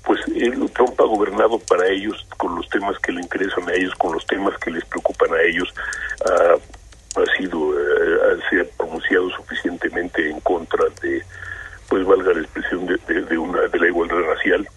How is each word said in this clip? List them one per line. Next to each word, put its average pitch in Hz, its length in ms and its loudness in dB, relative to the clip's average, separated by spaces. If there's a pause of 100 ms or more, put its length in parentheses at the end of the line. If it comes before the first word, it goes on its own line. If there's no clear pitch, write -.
pues, - 220 2
él, - 460 0
Trump - 280 2
ha - 20 8
gobernado 107 560 2
para - 280 2
ellos 98 380 -2 (120)
con 85 180 -4
los - 140 -6
temas 98 300 -2
que - 120 -4
le 87 80 -6
interesan 92 480 -4
a 87 60 -2
ellos, 92 220 0
con 87 180 -6
los - 120 -6
temas 98 340 -2
que 87 120 -6
les 82 140 -8
preocupan 82 480 -2
a 82 80 2
ellos. 85 320 0 (520)
Ah, 87 300 6 (640)
ha 90 200 2
sido, 85 400 -2
eh, 85 640 2 (100)
se - 120 2
ha - 20 0 (140)
pronunciado 87 540 0
suficientemente - 1000 -4
en - 100 -6
contra - 460 0 (160)
de, - 200 -2 (680)
pues, 95 160 2
valga 95 280 6
la 80 80 2
expresión, - 440 -4
de, 90 120 0 (100)
de, - 140 0
de 85 160 -2
una, 85 300 0
de - 120 0
la - 80 4
igualdad 85 320 0
racial. - 460 2 (120)